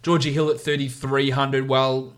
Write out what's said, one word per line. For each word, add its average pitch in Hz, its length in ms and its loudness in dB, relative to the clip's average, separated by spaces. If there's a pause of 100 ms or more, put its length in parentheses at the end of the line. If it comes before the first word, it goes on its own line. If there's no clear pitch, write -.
Georgie 156 300 2
Hill 151 180 2
at 151 100 0
thirty-three 139 680 -2
hundred. 135 380 0
Well, 131 500 0